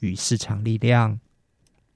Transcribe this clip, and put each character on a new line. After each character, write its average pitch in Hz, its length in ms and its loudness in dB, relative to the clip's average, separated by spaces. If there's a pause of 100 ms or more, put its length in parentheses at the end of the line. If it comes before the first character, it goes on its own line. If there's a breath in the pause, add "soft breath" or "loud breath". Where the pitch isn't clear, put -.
与 95 140 -2
市 - 220 -2
场 104 260 -6
力 113 140 0
量。 113 420 2 (760)